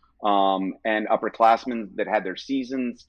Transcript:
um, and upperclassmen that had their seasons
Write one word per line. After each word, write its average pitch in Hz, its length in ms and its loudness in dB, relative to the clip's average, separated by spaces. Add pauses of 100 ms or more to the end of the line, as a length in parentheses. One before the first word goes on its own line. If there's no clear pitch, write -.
(240)
um, 98 500 2 (100)
and 107 240 -2
upperclassmen 113 920 2
that 101 100 -2
had 101 160 0
their 92 120 -6
seasons 127 720 -6